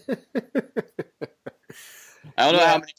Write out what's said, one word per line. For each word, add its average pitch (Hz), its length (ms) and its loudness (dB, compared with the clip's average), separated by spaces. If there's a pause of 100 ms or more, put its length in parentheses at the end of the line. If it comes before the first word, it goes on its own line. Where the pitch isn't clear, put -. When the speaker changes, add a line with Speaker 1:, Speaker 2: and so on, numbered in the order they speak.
Speaker 1:
<laughs> - 60 -20 (2250)
Speaker 2:
I 131 80 4
don't 156 80 4
know 175 60 4
Speaker 1:
Yeah. 165 120 4
Speaker 2:
how 160 80 2
many - 200 -18